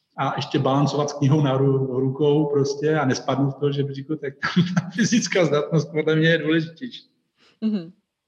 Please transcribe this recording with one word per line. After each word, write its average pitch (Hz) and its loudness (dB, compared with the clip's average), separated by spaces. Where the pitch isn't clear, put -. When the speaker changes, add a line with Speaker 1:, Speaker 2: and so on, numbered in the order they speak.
Speaker 1:
a 143 -4
ještě 143 -4
balancovat 143 2
s - -8
knihou 147 2
na 131 2
ru-, 135 0
rukou 147 2
prostě 143 0
a 147 0
nespadnout 135 0
z - -10
toho 143 -2
žebříku, 139 -6
tak 139 -8
tam - 2
ta - -2
fyzická 202 2
zdatnost 147 0
podle 156 0
mě 160 4
je 165 4
důležitější. 156 -4
Speaker 2:
Mhm. 196 -4